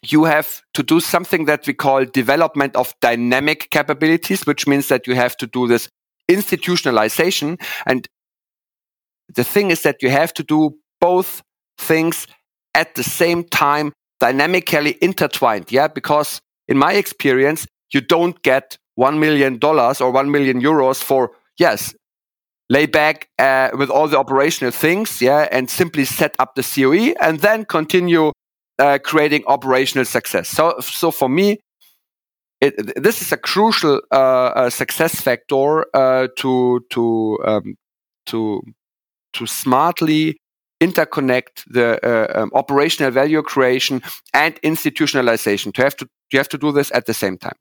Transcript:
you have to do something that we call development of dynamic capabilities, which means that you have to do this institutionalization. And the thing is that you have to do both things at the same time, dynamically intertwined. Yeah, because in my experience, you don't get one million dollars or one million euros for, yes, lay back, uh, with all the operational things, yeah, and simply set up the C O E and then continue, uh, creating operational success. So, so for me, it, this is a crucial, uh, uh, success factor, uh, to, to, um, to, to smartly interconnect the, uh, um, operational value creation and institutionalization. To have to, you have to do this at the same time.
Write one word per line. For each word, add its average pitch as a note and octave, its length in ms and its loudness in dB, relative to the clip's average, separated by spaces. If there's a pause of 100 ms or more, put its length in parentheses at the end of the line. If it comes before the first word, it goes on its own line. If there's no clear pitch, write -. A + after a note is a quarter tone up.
you D3+ 220 2
have D#3+ 360 0 (120)
to D3 100 -2
do D#3+ 160 2
something F3 460 -2
that D3 220 0
we C#3+ 60 -4
call C3+ 300 0
development C#3 720 0
of - 260 -2
dynamic B2 680 0
capabilities, D#3 760 0
which D3 220 -2
means C#3 220 0
that B2+ 180 0
you B2+ 80 0
have B2 220 0
to B2+ 100 -8
do B2 200 -2
this A#2 200 2 (420)
institutionalization. E3 1300 0 (260)
And B2+ 220 -2 (1300)
the B2 80 0
thing G3+ 280 0
is E3 100 -2
that C#3+ 200 -2
you C3 80 2
have D3 260 2
to D#3 80 -10
do D#3 340 0 (240)
both F3+ 400 0 (360)
things D#3+ 500 -2 (460)
at - 220 -2
the B2 80 -6
same E3+ 400 0
time, D3 500 0 (260)
dynamically D3 840 0
intertwined. C3+ 680 0
Yeah, C3+ 160 2
because D3 520 -4 (280)
in C3+ 100 2
my D3+ 160 2
experience, C#3+ 720 0 (260)
you C#3 100 2
don't E3+ 420 0
get C3+ 340 0 (180)
one C#3 240 2
million C#3+ 380 2
dollars C3+ 440 2
or B2+ 100 2
one C#3 180 0
million C3+ 320 0
euros C3+ 400 0
for, C3 300 0 (260)
yes, C#3+ 360 0 (760)
lay C#3+ 160 4
back, D#3 420 0 (120)
uh, C3 340 2
with C3+ 160 -2
all D3 180 2
the D3+ 100 0
operational C3+ 540 0
things, F#3 500 -2
yeah, C#3+ 300 2
and C3 180 -2
simply D3+ 360 -2
set - 320 -2
up B2+ 180 -2
the C3 80 -2
C - 220 0
O C3+ 80 4
E A#3 260 2
and D#3+ 200 2
then G#3+ 260 0
continue, E3 680 0 (460)
uh, C#3 260 4
creating D3+ 440 2
operational C3 580 0
success. - 420 -4
So, D#3+ 320 0
so - 320 -4
for - 160 -2
me, G3 320 0 (1000)
it, B2+ 400 -2
this G#3+ 200 0
is - 100 -6
a D#3 60 -2
crucial, F#3 640 0 (100)
uh, - 40 2
uh, B2+ 540 2
success - 460 -2
factor, C#3 720 0 (100)
uh, C3 320 2 (100)
to, B2+ 520 0
to, A2+ 560 -2
um, G2+ 300 -4 (520)
to, A2 340 -4 (720)
to A#2 140 -10
smartly D#3 880 0 (440)
interconnect D3+ 840 -2
the, A#2 380 0
uh, A2+ 360 0
um, G#2+ 120 -6
operational C#3 580 0
value D3 300 2
creation C3 600 0 (320)
and D3+ 280 0
institutionalization. B2 1120 -2
To B2 100 0
have A2+ 140 0
to, B2+ 100 -14 (240)
you C3+ 80 2
have C3+ 100 -2
to - 80 -8
do D3 160 -2
this C#3+ 200 0
at B2 120 0
the A2 80 -4
same F#2+ 240 -6
time. - 240 -14